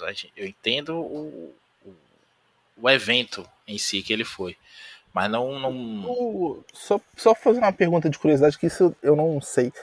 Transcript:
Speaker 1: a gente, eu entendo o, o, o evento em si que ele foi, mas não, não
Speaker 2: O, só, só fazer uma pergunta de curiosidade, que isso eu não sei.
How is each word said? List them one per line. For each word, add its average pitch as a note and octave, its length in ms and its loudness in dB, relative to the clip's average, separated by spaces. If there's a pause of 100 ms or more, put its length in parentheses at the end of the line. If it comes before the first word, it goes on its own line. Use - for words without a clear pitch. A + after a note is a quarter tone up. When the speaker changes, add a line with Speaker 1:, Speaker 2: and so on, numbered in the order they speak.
Speaker 1:
a F#2 80 -6
gente, - 240 -14
eu G2+ 100 -10
entendo C#3+ 500 -4
o, D3+ 580 -12 (300)
o, G2 100 -20 (880)
o B2 80 4
evento A#2+ 560 0 (200)
em G#2 120 -10
si G2 240 -4
que A2+ 100 -4
ele A2 120 -2
foi, F2+ 320 -10 (560)
mas F#2+ 180 -2
não, B2+ 280 -4
não B2 480 -6
Speaker 2:
O, G#3+ 640 -6
só, - 280 -4 (160)
só A3 180 6
fazer A#3+ 240 2
uma G#3 140 2
pergunta E3+ 380 2
de - 80 -4
curiosidade, D3 400 4
que - 80 0
isso E3+ 360 2
eu D3 140 4
não D3+ 240 0
sei. B2+ 320 0 (100)